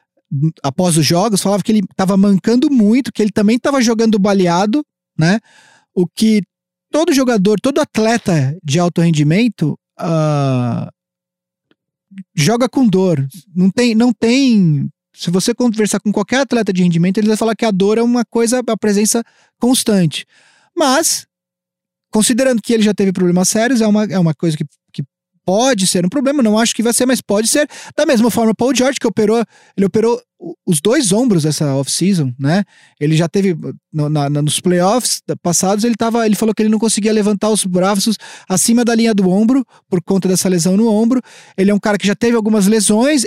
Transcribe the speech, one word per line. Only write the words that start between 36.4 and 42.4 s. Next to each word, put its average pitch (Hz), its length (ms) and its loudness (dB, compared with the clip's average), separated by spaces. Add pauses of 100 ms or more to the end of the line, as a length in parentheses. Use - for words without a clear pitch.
que 214 100 -4
ele 214 60 0
não 214 120 0
conseguia 214 320 -2
levantar 214 360 0
os 214 160 0
braços 196 540 0 (300)
acima 233 360 2
da 233 80 0
linha 226 220 2
do 190 160 2
ombro, 226 340 2 (240)
por 175 140 -2
conta 190 240 -2
dessa 185 220 0
lesão 185 280 0
no 226 120 2
ombro. 233 340 2 (340)
Ele 190 140 2
é 208 40 2
um 202 40 2
cara 208 180 0
que 190 120 -2
já 202 80 0
teve 233 200 0
algumas 214 300 0